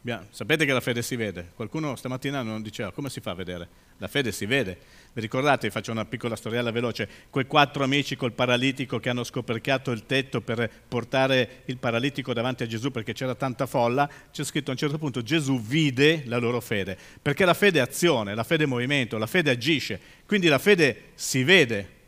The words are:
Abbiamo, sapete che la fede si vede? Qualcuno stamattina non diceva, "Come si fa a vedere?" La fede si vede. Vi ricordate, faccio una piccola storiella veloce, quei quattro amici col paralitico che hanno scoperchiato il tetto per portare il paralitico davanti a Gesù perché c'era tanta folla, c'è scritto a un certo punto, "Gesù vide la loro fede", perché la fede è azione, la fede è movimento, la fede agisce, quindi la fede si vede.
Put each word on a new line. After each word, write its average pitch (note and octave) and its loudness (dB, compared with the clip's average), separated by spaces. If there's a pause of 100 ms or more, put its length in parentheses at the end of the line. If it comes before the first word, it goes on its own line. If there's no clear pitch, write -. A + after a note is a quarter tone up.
Abbiamo, A2 -8
sapete D3+ 0
che C#3 2
la B2 2
fede A#2+ -2
si B2+ -4
vede? F#2 -4
Qualcuno C#3 -6
stamattina C3 -6
non A2 -6
diceva, G#2+ -8
"Come C#3+ -8
si - -10
fa G#2 -6
a - -6
vedere?" F2 -8 (300)
La F#2+ -10
fede B2+ -2
si - -6
vede. G#2+ -2 (340)
Vi - -8
ricordate, B2+ 0
faccio A2+ -6
una A2 -4
piccola A2+ -6
storiella A#2+ -4
veloce, A#2 -4 (220)
quei C3 -2
quattro C#3+ 4
amici C3+ 0
col A#2+ -4
paralitico B2 0
che B2 -4
hanno B2 -2
scoperchiato B2+ -2
il A2+ -4
tetto C3+ -2
per B2 -2 (180)
portare C3 0
il B2+ -8
paralitico B2 -2
davanti A#2+ -4
a A#2 -4
Gesù A2+ -4
perché A2+ -6
c'era B2+ -4
tanta C3 -4
folla, A#2+ 2 (240)
c'è D3+ -8
scritto C#3+ -4
a C3 -2
un C3 -6
certo D#3 -2
punto, C3 -4
"Gesù C3+ 0
vide C#3+ 4
la A#2+ -2
loro A#2+ 0
fede", F#2+ -4 (240)
perché D3 2
la F3 6
fede F#3 4
è - 4
azione, A#2 0
la A2+ -2
fede D#3 2
è - -2
movimento, B2 0
la A2 0
fede D3+ 2
agisce, A#2+ 0 (280)
quindi F#3 4
la C3+ 6
fede E3 2
si - 0
vede. B2 6 (180)